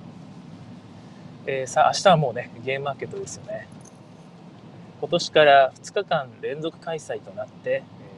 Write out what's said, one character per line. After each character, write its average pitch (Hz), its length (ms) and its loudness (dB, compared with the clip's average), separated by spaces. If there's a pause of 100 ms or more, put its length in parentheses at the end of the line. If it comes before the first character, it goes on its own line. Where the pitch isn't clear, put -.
(1500)
え 135 180 -6
ー、 127 40 -10
さ 151 200 2
あ、 131 80 4
明 - 60 -6
日 - 80 4
は 175 80 8
も 143 140 0
う - 20 -10
ね、 120 180 -10 (140)
ゲ 131 100 -4
ー 139 40 -8
ム 143 80 -8
マ 139 40 -6
ー 131 60 -10
ケ 123 80 -10
ッ - 40 -14
ト 101 80 -12
で 98 80 -10
す - 120 -16
よ - 80 -20
ね。 - 240 -14 (1300)
今 147 120 -8
年 170 200 -2
か 156 140 6
ら 139 260 6 (100)
二 - 120 -18
日 202 100 -4
間 151 260 -4 (120)
連 131 180 -8
続 160 180 -10
開 165 220 -10
催 117 220 -12
と 98 100 -20
な 104 140 -12
っ - 20 -20
て、 127 220 -14
え 135 140 -4 (340)